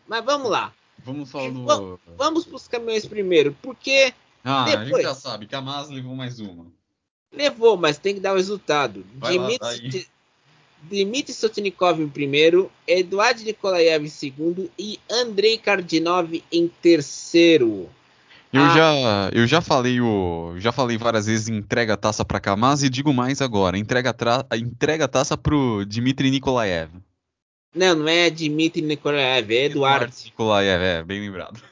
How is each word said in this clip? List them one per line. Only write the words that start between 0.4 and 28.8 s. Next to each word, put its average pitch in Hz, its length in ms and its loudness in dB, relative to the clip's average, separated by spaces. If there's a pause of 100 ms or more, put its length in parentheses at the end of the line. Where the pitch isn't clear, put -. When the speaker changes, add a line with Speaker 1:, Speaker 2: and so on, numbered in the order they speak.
Speaker 1:
lá. 117 220 -2 (320)
Speaker 2:
Vamos 135 260 -12
falar 131 200 -8
do 127 140 -10
Speaker 1:
Va-, 254 340 -2 (180)
vamos 320 280 -2
pros - 220 -20
caminhões 226 400 -6
primeiro, 175 560 2
porque 269 500 2 (320)
Speaker 2:
Ah, 262 200 0
a - 60 0
gente 113 160 0
Speaker 1:
depois 156 160 0
Speaker 2:
já 143 120 -4
sabe, 107 320 -12
Kamaz 139 420 -10
levou 127 260 -12
mais 127 260 -10
uma. 87 260 -14 (680)
Speaker 1:
Levou, 226 440 2
mas 156 220 0
tem 196 160 -2
que 196 60 -12
dar 190 120 -2
o 196 40 0
resultado. 147 680 -2 (120)
Speaker 2:
Vai 135 200 -2
lá, 180 100 -2
Speaker 1:
Dmitry - 120 -2
Speaker 2:
tá 120 100 -8
aí. 120 380 -8 (760)
Speaker 1:
Dmitry 202 520 -4
Sotnikov 185 680 0
em 151 60 -4
primeiro, 147 640 4 (160)
Eduard 196 580 0
Nikolaev 175 600 0
em 151 40 -8
segundo 156 720 -6
e 208 200 -10 (120)
Andrei 220 480 2
Kardinov 170 920 -2
em 170 180 2
terceiro. 156 1200 2 (640)
Speaker 2:
Eu 135 100 6
Speaker 1:
Ah. 170 120 6
Speaker 2:
já, 131 580 4
eu 117 140 4
já 151 140 2
falei 127 400 0
o, 87 580 -2
já 110 140 0
falei 120 260 -2
várias 110 280 0
vezes 110 220 0
entrega 110 460 -2
a - 40 0
taça 107 260 -2
pra 101 160 -4
Kamaz 123 420 0
e 143 80 2
digo 139 220 0
mais 127 280 -2
agora, 101 380 0
entrega 123 320 -2
a - 40 0
tra-, 120 400 0
entrega 120 500 -2
a 127 40 0
taça 139 280 0
pro 127 500 0
Dmitry 131 440 0
Nikolaev. 117 600 0 (840)
Speaker 1:
Não, 180 200 4
não 156 140 0
é 170 220 4
Dmitry 160 520 -2